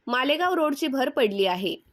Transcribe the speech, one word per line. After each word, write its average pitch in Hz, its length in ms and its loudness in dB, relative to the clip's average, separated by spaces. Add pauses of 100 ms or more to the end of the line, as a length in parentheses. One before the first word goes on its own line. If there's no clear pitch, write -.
मालेगाव 294 460 0
रोडची 311 340 0
भर 269 220 0
पडली 202 360 0
आहे. 180 300 -2 (180)